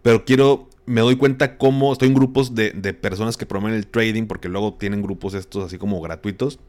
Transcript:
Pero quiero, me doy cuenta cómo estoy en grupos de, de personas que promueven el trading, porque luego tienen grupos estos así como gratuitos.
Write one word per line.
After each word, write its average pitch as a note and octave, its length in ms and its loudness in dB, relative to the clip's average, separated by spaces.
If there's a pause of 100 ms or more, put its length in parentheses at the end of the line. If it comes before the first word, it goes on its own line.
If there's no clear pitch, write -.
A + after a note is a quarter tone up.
Pero A2+ 220 4
quiero, C3+ 460 2 (160)
me A#2 160 0
doy B2+ 160 4
cuenta C3+ 400 0
cómo C3+ 340 2
estoy C3 160 2
en C3+ 60 6
grupos C3 420 2
de, A2 160 0
de F#2+ 220 -6
personas G#2+ 420 -4
que G#2 100 -10
promueven G#2+ 320 -4
el G2+ 100 -6
trading, A2+ 400 -2
porque F#2 200 -10
luego G2 280 -4
tienen G#2 260 -6
grupos G2 320 -6
estos G2 320 -8
así F2 120 -12
como G2 220 -4
gratuitos. F2+ 680 -6